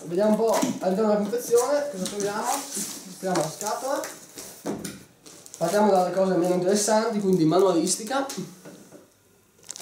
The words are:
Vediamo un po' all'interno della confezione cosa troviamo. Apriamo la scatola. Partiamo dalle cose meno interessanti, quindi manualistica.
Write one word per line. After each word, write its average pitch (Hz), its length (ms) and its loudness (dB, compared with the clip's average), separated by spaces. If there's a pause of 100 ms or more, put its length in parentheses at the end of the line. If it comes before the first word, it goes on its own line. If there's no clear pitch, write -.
Vediamo 190 280 2
un 214 60 4
po' 226 140 2
all'interno 190 560 0
della 208 80 4
confezione 240 760 0
cosa 185 140 -8
troviamo. 214 880 -4 (320)
Apriamo 180 180 0
la 151 80 -4
scatola. 233 520 -4 (1600)
Partiamo 208 340 2
dalle 180 220 4
cose 185 220 2
meno 180 200 2
interessanti, 208 680 2
quindi 185 240 4
manualistica. 190 800 2 (1600)